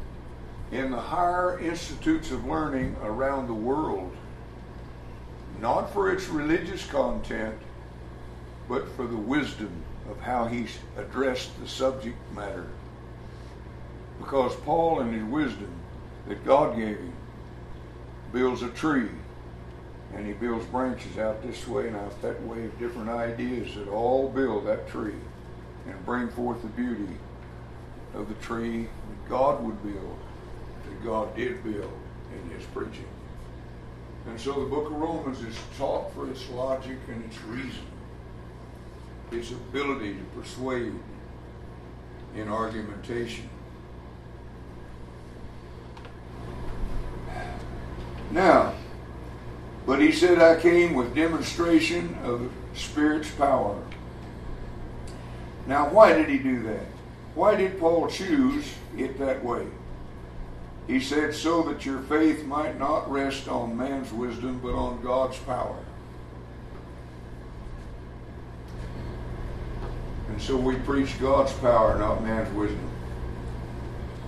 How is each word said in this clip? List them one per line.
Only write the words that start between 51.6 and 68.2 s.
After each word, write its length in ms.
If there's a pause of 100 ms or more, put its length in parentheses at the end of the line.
of 160
the 100 (240)
Spirit's 560
power.'" 460 (1900)
Now, 220
why 220
did 160
he 100
do 260
that? 220 (500)
Why 180
did 240
Paul 300
choose 640 (220)
it 240
that 240
way? 240 (1200)
He 100
said, 360
"So 280
that 240
your 140
faith 460
might 340
not 300
rest 380
on 280
man's 360
wisdom, 480
but 140
on 280
God's 360
power." 380 (4000)